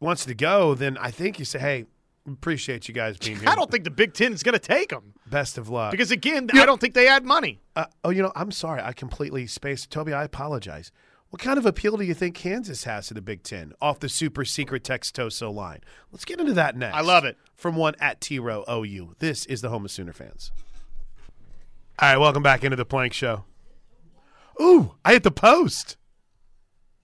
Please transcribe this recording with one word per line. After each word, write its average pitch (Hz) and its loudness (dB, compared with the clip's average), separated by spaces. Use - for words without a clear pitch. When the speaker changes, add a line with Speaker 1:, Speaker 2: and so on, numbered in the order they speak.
Speaker 1:
wants 165 -2
to 127 -8
go, 160 4
then 131 -4
I 117 -6
think 190 -6
you 147 -8
say, 135 -8
"Hey, 131 -4
appreciate 135 -6
you 113 -14
guys 110 -4
being 107 -8
here." 101 2
Speaker 2:
<laughs> - 6
I 427 6
don't 370 -2
think 220 -2
the 165 -6
Big 175 2
Ten 233 2
is 170 -8
gonna 233 2
take 285 0
'em. 104 -14
Speaker 1:
Best 131 -4
of 110 -12
luck. 113 -2
Speaker 2:
Because, 190 -2
again, 254 -2
Speaker 1:
Yeah. 269 10
Speaker 2:
I 269 8
don't 269 4
think 247 -2
they 247 6
add 269 6
money. 254 0
Speaker 1:
Uh, 160 -2
oh, 165 -2
you 190 2
know, 190 0
I'm 180 -8
sorry. 160 -6
I 120 -8
completely 131 -8
spaced. 139 -8
Toby, 156 -6
I 143 -4
apologize. 117 -10
What - -18
kind 269 0
of 262 0
appeal 208 0
do 202 -2
you 175 -2
think 175 -4
Kansas 185 -8
has 104 -8
to - -14
the 107 -10
Big 95 -10
Ten 82 -12
off 143 0
the 143 -8
super 143 -4
secret 131 -6
Textoso 117 -6
line? 90 -12
Let's - -18
get 349 -10
into 294 0
that 147 2
next. 123 -4
Speaker 2:
I 151 0
love 170 6
it. - -6
Speaker 1:
From 170 -4
one 156 0
at 143 -2
T 139 -6
Row 110 -4
O 117 -4
U. 98 -10
This 151 -4
is 123 -6
the 120 -6
home 110 -6
of 98 -10
Sooner 87 -10
fans. - -14
All 143 8
right, 135 8
welcome 143 4
back 135 4
into 135 0
the 123 -2
Plank 127 -2
Show. 110 -4
Ooh, 311 8
I 190 8
hit 247 8
the 202 6
post. 247 4